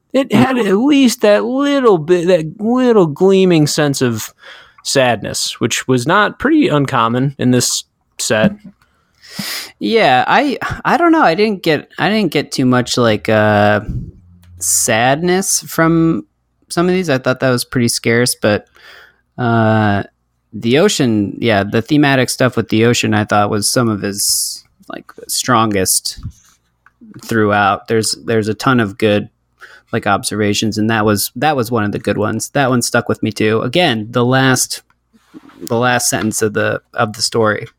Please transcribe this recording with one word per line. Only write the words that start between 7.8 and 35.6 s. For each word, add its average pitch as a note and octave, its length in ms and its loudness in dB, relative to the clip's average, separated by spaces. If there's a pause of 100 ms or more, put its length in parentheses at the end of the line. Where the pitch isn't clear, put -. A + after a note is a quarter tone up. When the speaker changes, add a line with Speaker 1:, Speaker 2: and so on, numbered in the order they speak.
Speaker 1:
set. G#2+ 340 0 (1300)
Speaker 2:
Yeah, G3 480 2
I, B3 320 0 (260)
I G#3 140 2
don't E4+ 140 4
know. D#4+ 100 4
I F3 120 4
didn't G3+ 280 -2
get, D3+ 360 0
I D3+ 120 0
didn't G#3 220 0
get C#3+ 200 -4
too C3+ 140 0
much, B2 320 0
like, A2+ 320 0
uh, G#2 500 4 (800)
sadness D3 1040 0
from E3 640 0 (420)
some F3 180 -2
of F3+ 80 2
these. F#3 160 -2
I C3 80 0
thought C3 220 -2
that C3 100 2
was B2 140 -2
pretty A#2+ 240 -2
scarce, A#2+ 480 0
but, G#2 320 0 (680)
uh, A2 640 2 (480)
the A2+ 260 0
ocean, B2 640 0
yeah, G#2 240 0
the A2 180 -2
thematic C#3 480 2
stuff - 260 -2
with A2+ 120 -2
the A2 160 2
ocean, A#2 280 2
I G#2+ 120 0
thought G#2 260 0
was G#2 200 -2
some A#2+ 180 0
of G#2 140 -2
his, - 640 -6 (240)
like, - 220 -18 (180)
strongest A2 920 -2 (1040)
throughout. G#2 640 0
There's, A2 240 -2 (120)
there's A2 220 -2
a G#2+ 80 -4
ton B2+ 240 0
of G#2 200 -2
good, G#2 300 0 (640)
like, A#2 140 -6
observations, G#2 720 -2
and G#2+ 120 0
that A2 140 0
was, G#2 300 0
that D3 220 -2
was A#2+ 160 -2
one A#2 100 0
of G#2 80 -2
the - 80 -6
good - 200 -4
ones. G#2 320 -4
That C#3 200 0
one B2 120 0
stuck - 260 -2
with A2 140 -4
me G#2+ 100 -2
too. A2 300 0
Again, B2+ 480 -2
the B2 140 0
last, C3 580 0 (800)